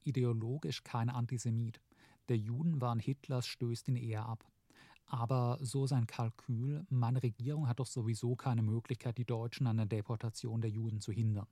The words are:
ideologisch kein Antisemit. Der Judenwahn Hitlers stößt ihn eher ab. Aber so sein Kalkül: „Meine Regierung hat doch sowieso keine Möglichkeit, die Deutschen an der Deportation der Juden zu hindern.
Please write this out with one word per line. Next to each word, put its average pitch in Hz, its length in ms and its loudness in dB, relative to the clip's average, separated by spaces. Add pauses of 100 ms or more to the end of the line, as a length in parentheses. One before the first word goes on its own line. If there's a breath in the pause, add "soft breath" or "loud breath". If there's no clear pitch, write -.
ideologisch 123 800 0
kein 117 260 -2
Antisemit. 117 720 -2 (480 loud breath)
Der 117 80 4
Judenwahn 120 600 0
Hitlers 127 480 -2
stößt 117 420 -4
ihn 127 80 4
eher 113 280 -2
ab. 113 180 -6 (600 loud breath)
Aber 120 560 2
so 135 260 0
sein 123 200 4
Kalkül: 127 800 -2
„Meine 127 340 2
Regierung 135 460 0
hat 120 100 0
doch 123 80 0
sowieso 120 500 0
keine 120 260 2
Möglichkeit, 117 560 0
die 120 80 -2
Deutschen 120 400 -2
an 110 100 2
der 110 100 2
Deportation 113 760 -2
der 110 80 0
Juden 107 320 -2
zu 110 100 -4
hindern. 107 400 2